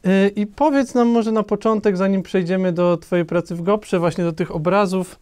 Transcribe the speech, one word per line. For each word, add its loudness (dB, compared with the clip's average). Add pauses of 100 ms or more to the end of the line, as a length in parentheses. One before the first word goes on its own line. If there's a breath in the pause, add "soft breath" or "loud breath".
E, 2
i -4
powiedz 0
nam 4
może 2
na 0
początek, 0
zanim 0
przejdziemy -2
do 2
twojej -2
pracy -4
w -8
Goprze, 0
właśnie -2
do -2
tych -6
obrazów, 0